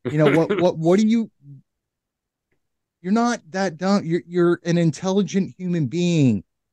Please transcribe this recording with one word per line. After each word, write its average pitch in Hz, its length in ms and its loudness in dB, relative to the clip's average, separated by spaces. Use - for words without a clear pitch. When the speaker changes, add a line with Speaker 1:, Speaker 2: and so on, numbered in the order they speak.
Speaker 1:
You 151 60 -2
know, 151 200 4
what, 165 120 2
Speaker 2:
<laughs> 190 120 -2
Speaker 1:
what, 175 160 0
what 170 220 2
do 220 80 2
you, 226 240 -2
you're 185 120 -4
not 233 280 0
that 185 260 -4
dumb. 190 260 0
You're, 165 240 -2
you're 175 360 2
an 175 140 0
intelligent 180 800 -2
human 175 300 -4
being. 151 560 2